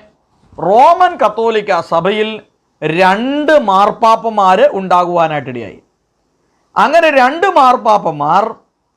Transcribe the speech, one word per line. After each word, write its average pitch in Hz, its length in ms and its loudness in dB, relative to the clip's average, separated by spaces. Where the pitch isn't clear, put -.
റോമൻ 320 600 2
കത്തോലിക്ക 214 600 -2
സഭയിൽ 196 500 -4
രണ്ട് 208 800 0
മാർപ്പാപ്പമാർ 208 1000 0
ഉണ്ടാകുവാനായിട്ടിടയായി. 160 1080 -4
അങ്ങനെ 302 340 2
രണ്ട് 285 380 0
മാർപ്പാപ്പമാർ, 208 960 0